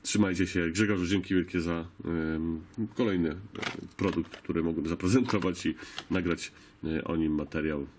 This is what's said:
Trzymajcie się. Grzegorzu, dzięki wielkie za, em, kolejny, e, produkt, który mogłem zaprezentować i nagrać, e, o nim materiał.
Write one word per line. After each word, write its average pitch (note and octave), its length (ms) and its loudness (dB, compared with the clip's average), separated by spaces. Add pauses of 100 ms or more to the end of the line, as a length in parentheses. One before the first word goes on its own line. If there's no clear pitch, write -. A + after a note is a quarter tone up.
Trzymajcie F#2+ 440 2
się. E2+ 220 0
Grzegorzu, F#2+ 380 2
dzięki F#2 260 0
wielkie F2 280 2
za, E2+ 240 -2 (200)
em, D#2+ 560 -2 (340)
kolejny, F#2 340 2
e, D2 60 -4 (640)
produkt, E2+ 400 0
który E2 260 -2
mogłem E2 240 0
zaprezentować F#2 800 2
i D#2+ 100 2 (360)
nagrać, F2 400 0 (320)
e, D#2+ 200 -2
o - 120 -2
nim D#2 200 2
materiał. D2+ 520 -2 (120)